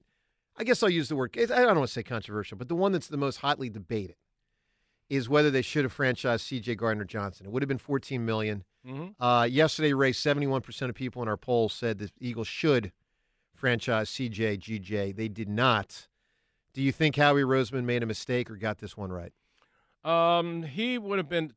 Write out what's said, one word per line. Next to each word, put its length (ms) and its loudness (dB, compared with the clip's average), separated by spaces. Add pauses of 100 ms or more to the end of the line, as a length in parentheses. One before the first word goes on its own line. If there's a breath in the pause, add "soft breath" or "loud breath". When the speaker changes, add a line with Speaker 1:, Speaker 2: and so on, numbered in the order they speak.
(560)
Speaker 1:
I 80 -8
guess 200 2
I'll 60 4
use 200 0
the 60 -2
word, 200 -4
I 100 2
don't 320 4
wanna 100 2
say 160 -6
controversial, 560 -6
but 80 -10
the 80 -2
one 160 2
that's 160 -2
the 100 -6
most 200 -2
hotly 340 -2
debated 460 -6 (920)
is 180 0
whether 220 6
they 140 2
should 200 0
have 140 -4
franchised 440 0
C 180 -6
J 160 -2
Gardner-Johnson. 720 -4
It 40 -12
would 120 0
have 40 -2
been 120 -2
fourteen 440 -4
million. 400 -2 (240)
Speaker 2:
Mm-hmm. 360 -10
Speaker 1:
Uh, 220 6
yesterday, 480 4
Ray, 180 4
seventy-one 500 0
percent 280 -8
of 60 -8
people 280 -8
in 40 -2
our 100 -2
poll 320 2
said 280 -2
the 220 -8
Eagles 280 -6
should 440 2 (640)
franchise 560 0
C 180 -4
J, 280 0
G 200 -8
J. 340 -2
They 160 -6
did 220 -6
not. 580 0 (680)
Do 80 -4
you 80 4
think 240 2
Howie 260 6
Roseman 440 0
made 180 0
a 20 -2
mistake 460 -4
or 40 -10
got 220 -4
this 180 -14
one 160 -8
right? 220 -10 (720)
Speaker 2:
Um, 560 2
he 380 -4
would 180 -4
have 120 -2
been, 280 -2